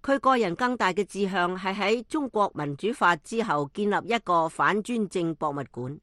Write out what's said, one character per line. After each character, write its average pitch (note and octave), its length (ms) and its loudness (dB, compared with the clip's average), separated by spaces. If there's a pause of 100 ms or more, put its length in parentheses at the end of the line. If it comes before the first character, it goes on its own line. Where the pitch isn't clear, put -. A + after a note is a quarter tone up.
佢 C4+ 160 2
個 C4+ 160 4
人 G3+ 200 2
更 B3 240 0
大 F#3+ 160 2
嘅 G3+ 100 0
志 F#3+ 240 -2
向 F3+ 300 0
係 F#3+ 160 -4
喺 G#3 340 0
中 D4 220 -2
國 G#3 240 2
民 C#3+ 240 -4
主 G3+ 160 0
化 F3 220 4
之 A3+ 260 -4
後 D3 320 0
建 G#3 160 0
立 G3 40 2 (120)
一 F3+ 140 0
個 E3 280 2
反 E3 340 0
專 A3+ 260 -2
政 E3 260 -2
博 D3+ 160 -2
物 C#3 100 -6 (100)
館 B2+ 320 -10